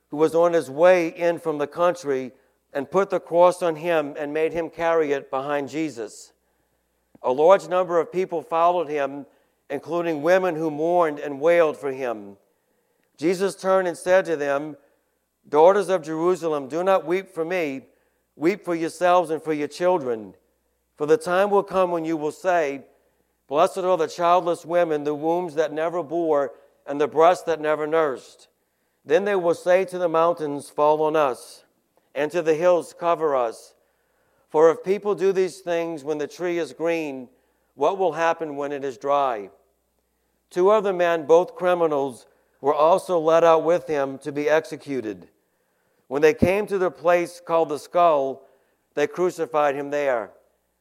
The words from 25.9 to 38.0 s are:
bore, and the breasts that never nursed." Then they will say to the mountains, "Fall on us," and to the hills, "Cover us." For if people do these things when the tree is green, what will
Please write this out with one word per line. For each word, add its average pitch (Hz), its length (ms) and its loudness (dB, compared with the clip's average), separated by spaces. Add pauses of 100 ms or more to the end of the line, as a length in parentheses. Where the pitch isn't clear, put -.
bore, 147 480 -2 (340)
and 143 140 -6
the 147 80 2
breasts 165 360 4
that 160 160 -4
never 151 260 -2
nursed." 151 600 -4 (580)
Then 165 200 0
they 208 120 -2
will 170 180 0
say 180 320 2
to 180 120 -10
the 180 100 0
mountains, 160 640 0
"Fall 151 320 2
on 156 140 0
us," 135 480 -2 (500)
and 147 160 -2
to 170 120 -2
the 156 120 2
hills, 170 420 2
"Cover 160 380 0
us." 117 400 -4 (760)
For 160 220 6
if 160 120 -4
people 202 320 -2
do 180 160 0
these 185 300 -2
things 165 420 -6
when 151 140 -6
the 147 100 -6
tree 175 320 -6
is 143 140 -6
green, 151 560 -6 (460)
what 160 240 0
will 185 140 0